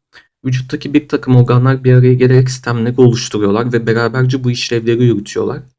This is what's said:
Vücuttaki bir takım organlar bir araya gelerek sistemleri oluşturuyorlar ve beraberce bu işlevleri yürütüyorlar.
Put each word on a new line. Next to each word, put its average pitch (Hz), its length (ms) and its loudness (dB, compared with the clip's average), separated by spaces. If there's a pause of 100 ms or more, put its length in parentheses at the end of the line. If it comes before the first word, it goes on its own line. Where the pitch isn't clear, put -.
(440)
Vücuttaki 131 500 -4
bir 147 140 -2
takım 131 280 0
organlar 127 480 2
bir 127 80 4
araya 127 220 4
gelerek 127 360 2
sistemleri 120 500 -4
oluşturuyorlar 113 720 0
ve 113 140 -4
beraberce 123 580 -2
bu 123 60 0
işlevleri 120 540 -2
yürütüyorlar. 107 580 -2 (160)